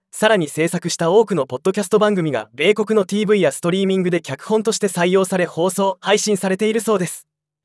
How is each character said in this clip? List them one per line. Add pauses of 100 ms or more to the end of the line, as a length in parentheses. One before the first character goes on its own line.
(100)
さ
ら
に
制
作
し
た
多
く
の
ポ
ッ
ド
キ
ャ
ス
ト
番
組
が
米
国
の
テ
ィ
ー
ブ
イ
や
ス
ト
リ
ー
ミ
ン
グ
で
脚
本
と
し
て
採
用
さ
れ
放
送、
配
信
さ
れ
て
い
る
そ
う
で
す。 (380)